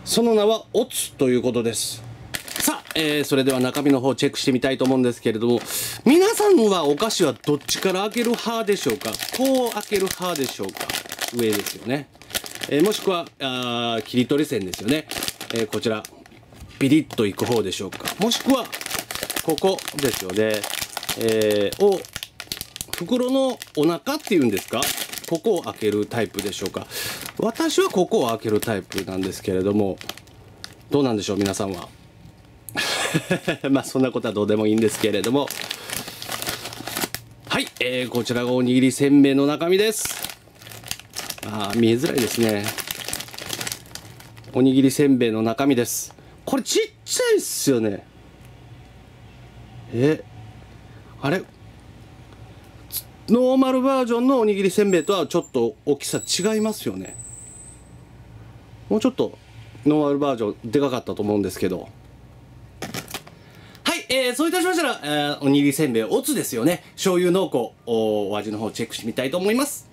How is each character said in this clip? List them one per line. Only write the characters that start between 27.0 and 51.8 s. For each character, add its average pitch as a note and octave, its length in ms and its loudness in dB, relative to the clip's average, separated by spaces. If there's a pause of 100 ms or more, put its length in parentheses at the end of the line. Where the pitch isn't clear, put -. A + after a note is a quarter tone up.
私 D#4 420 0
は F#4+ 80 4
こ F#3 180 2
こ E3 200 2
を - 20 0
開 A2+ 120 -2
け A2+ 100 -4
る G#2 100 4
タ A2 160 -2
イ F#2+ 60 -4
プ F#2+ 240 -6
な F#2+ 100 -6
ん F#2+ 60 -4
で F#2 100 -2
す - 100 -10
け G2 120 -2
れ F#2 100 0
ど G2+ 100 2
も、 G2+ 240 0 (920)
ど C#3 100 2
う C#3+ 40 4
な B2 100 2
ん - 20 0
で G2+ 80 -2
し G#2+ 60 -6
ょ G2+ 60 0
う、 - 20 -2
皆 G2 160 2
さ G#2+ 100 -4
ん G2 80 -4
は。 F2 160 -10 (880)
<laughs> - 960 -2
ま C3+ 80 4
あ、 A#2+ 60 -4
そ - 120 -4
ん C3 60 4
な B2+ 80 2
こ A#2+ 80 -2
と A#2 80 -4
は G#2+ 60 -2
ど G#2 100 2
う G2+ 40 0
で G#2+ 100 2
も A2 100 2
い G#2+ 60 4
い - 20 4
ん A2 60 4
で G#2+ 80 4
す - 100 -6
け A2 100 2
れ G2 120 0
ど A2+ 100 -2
も。 C3+ 160 0 (2000)
は - 140 -2
い、 - 60 -4 (120)
え B2+ 280 -2
ー、 - 20 -6
こ A#2+ 160 0
ち B2 80 -2
ら A#2+ 100 0
が B2 80 0
お B2+ 100 2
に B2+ 120 4
ぎ B2+ 80 6
り B2+ 100 6
せ C#3 180 2
ん C#3+ 120 10
べ C#3 100 8
い C3+ 40 4
の C#3 120 4
中 D3+ 220 0
身 F#3 80 4
で G#3+ 160 2
す。 - 440 -6 (1080)
あ G#2 280 -6
ー、 A2+ 60 0
見 A2+ 120 6
え - 20 6
づ C3 140 0
ら - 60 0
い C3+ 60 0
で A2+ 80 0
す - 140 -2
ね。 G#2+ 240 2 (1900)
お B2+ 80 2
に C3+ 120 6
ぎ C3+ 80 6
り C3 100 6
せ C#3+ 160 4
ん C3+ 100 6
べ A#2+ 120 4
い - 20 0
の A2 100 0
中 A2+ 240 0
身 C#3 120 4
で A#2+ 80 2
す。 - 280 -6 (300)
こ - 140 0
れ B3+ 60 -2
ち - 140 0
っ A4 140 0 (140)
ち - 160 -2
ゃ - 20 2 (120)
い - 20 4
っ - 20 4
す - 320 -2
よ B2 80 4
ね。 G#2+ 260 -2 (1900)
え、 C#3 280 2 (1000)
あ C3+ 80 -2
れ？ F3+ 120 0 (1900)